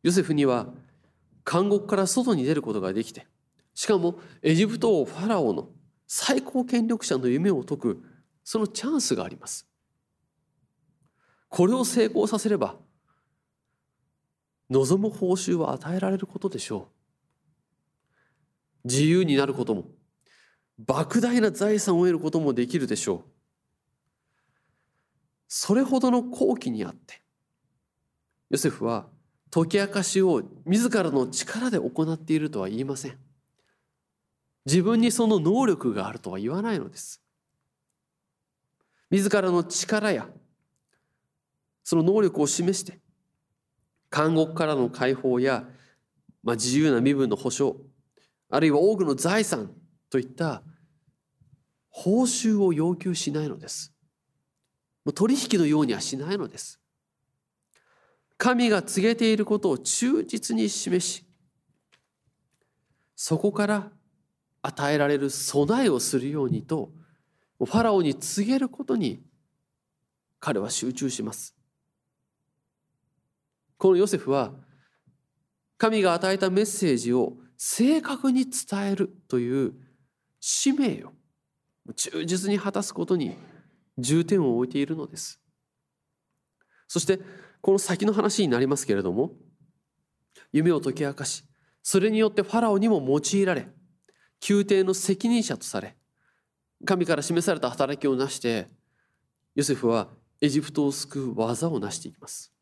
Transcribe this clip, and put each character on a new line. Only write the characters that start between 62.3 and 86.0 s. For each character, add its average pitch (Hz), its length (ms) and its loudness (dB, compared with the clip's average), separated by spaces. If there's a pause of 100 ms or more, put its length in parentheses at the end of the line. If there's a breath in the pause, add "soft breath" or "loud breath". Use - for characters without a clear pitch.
そ - 240 -2
こ 202 120 0
か 208 160 -2
ら 208 240 -2 (720)
与 143 320 -2
え 147 40 2
ら 143 100 2
れ 147 80 2
る 139 140 -2
備 151 560 0
え - 20 4
を 131 120 2
す - 180 -2
る 131 120 -2
よ 147 140 -2
う 123 60 -2
に - 120 -2
と、 - 280 -6 (680 soft breath)
フ - 60 -2
ァ 226 200 2
ラ 220 100 2
オ 190 80 4
に 143 120 0
告 - 320 -4
げ 262 120 0
る 254 100 -2
こ 262 160 -12
と 254 120 -2
に 151 260 -2 (1160)
彼 110 220 -4
は 104 80 -6
集 123 240 -4
中 135 160 -6
し 123 140 -8
ま 107 100 -8
す。 - 220 -16 (2250)
こ 190 120 6
の 180 60 6
ヨ 190 100 4
セ 190 120 -2
フ 131 120 -6
は、 139 220 0 (1300 soft breath)
神 220 240 2
が 175 120 4
与 190 180 0
え 196 60 -2
た 190 120 2
メ 190 120 2
ッ - 20 2
セ 185 300 0
ー - 20 0
ジ 120 160 -2
を 123 240 0 (200 loud breath)
正 302 460 0
確 269 300 -2
に 262 180 2
伝 202 420 -4
え 196 40 0
る - 180 -2 (140)
と 127 100 -2
い 123 280 0
う - 80 -6 (680 soft breath)
使 - 320 0
命 269 320 0
を - 80 -20 (800)
忠 - 300 -6
実 185 260 -2
に 208 80 2
果 196 140 -4
た 202 100 -2
す - 100 -8
こ 170 120 -4
と 180 120 0
に 147 180 -4 (640 loud breath)
重 147 260 2
点 180 180 2
を 123 140 2
置 123 100 0
い - 40 -10
て 131 80 -4
い 143 60 0
る 160 120 -6
の 151 100 -10
で 160 100 -18
す。 - 240 -14 (1500)